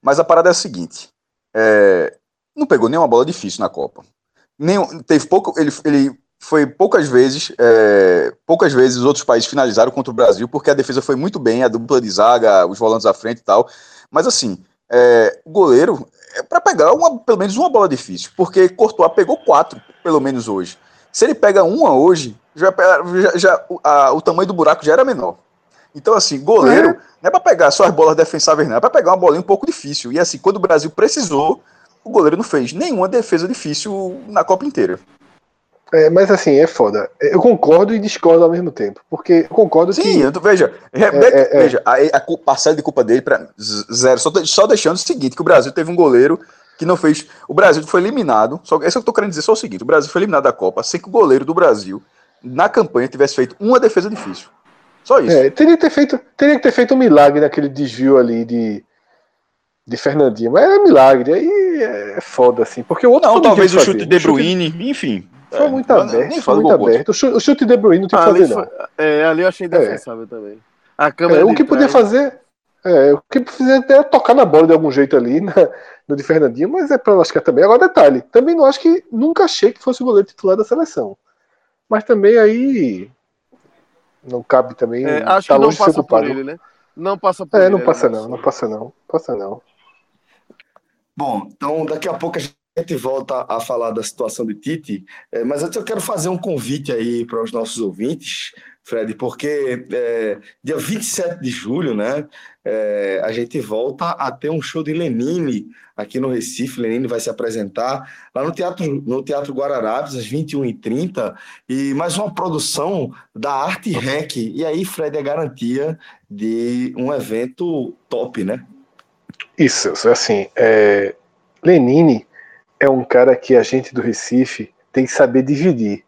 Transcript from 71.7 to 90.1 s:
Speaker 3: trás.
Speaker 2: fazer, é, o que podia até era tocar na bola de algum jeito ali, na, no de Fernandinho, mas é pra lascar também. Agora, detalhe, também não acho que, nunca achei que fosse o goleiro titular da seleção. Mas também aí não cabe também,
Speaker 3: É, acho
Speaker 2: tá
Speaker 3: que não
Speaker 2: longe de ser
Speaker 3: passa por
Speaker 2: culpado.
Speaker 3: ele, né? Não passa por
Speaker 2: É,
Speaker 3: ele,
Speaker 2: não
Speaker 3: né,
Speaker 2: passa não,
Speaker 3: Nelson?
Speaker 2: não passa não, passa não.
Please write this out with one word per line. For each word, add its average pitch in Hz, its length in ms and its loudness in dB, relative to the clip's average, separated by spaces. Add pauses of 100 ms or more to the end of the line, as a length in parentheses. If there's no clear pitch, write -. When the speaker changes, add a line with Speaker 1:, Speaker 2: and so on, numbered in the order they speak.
Speaker 3:
trás. 240 160 4
Speaker 2:
fazer, 254 340 -2 (460)
é, 143 280 4
o 143 160 -2
que 262 120 0
podia 262 380 0
até 269 160 2
era 285 100 8
tocar - 280 2
na 262 120 6
bola 160 220 4
de 165 40 4
algum 160 180 4
jeito 139 280 2
ali, 127 240 0
na, 196 100 -6 (560)
no 147 80 -4
de 143 80 -10
Fernandinho, 151 460 0
mas 302 220 -4
é 269 60 0
pra 214 160 2
lascar - 280 2
também. 214 240 2
Agora, 240 240 6
detalhe, - 320 4
também 277 340 2
não 320 80 2
acho 277 160 2
que, 339 320 2
nunca 302 320 0
achei 240 300 0
que - 100 -20
fosse 254 180 -4
o 247 40 -4
goleiro 202 240 2
titular 190 260 -2
da 214 80 -2
seleção. 214 540 -4 (720)
Mas 214 160 -2
também 214 320 4
aí 214 760 0 (1120)
não 123 160 -8
cabe 123 320 0
também, 120 320 -6
Speaker 3:
É, 151 180 -2
acho 185 260 -2
Speaker 2:
tá 139 60 6
Speaker 3:
que 139 40 4
não 139 60 4
Speaker 2:
longe 156 120 2
de - 60 0
ser - 80 4
Speaker 3:
passa 156 100 -2
por 131 60 -4
Speaker 2:
culpado. - 220 0
Speaker 3:
ele, 135 160 -6
né? 151 120 -12 (380)
Não 185 220 -6
passa 185 280 -4
por 208 140 0
Speaker 2:
É, 190 40 6
Speaker 3:
ele, 190 80 4
Speaker 2:
não 196 80 0
Speaker 3:
né, 165 60 -6
Speaker 2:
passa 156 220 0
não, 113 120 0
Speaker 3:
Nelson? 110 100 -12
Speaker 2:
não 123 120 -12
passa 127 280 -4
não, 110 240 -12 (120)
passa 160 300 -8
não. - 260 -12 (1500)